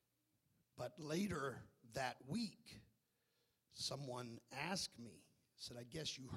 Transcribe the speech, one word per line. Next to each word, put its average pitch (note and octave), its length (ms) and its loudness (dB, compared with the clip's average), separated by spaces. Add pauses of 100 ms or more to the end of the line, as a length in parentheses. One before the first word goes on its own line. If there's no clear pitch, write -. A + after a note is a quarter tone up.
(760)
But B2 200 -4
later D3+ 600 4 (360)
that B2+ 220 4 (120)
week, G3 520 -2 (960)
someone B2 680 0 (300)
asked - 300 2
me, G#2 240 -10 (340)
said, - 200 -6
"I B2 60 -4
guess C#3 340 -2
you C3 200 -6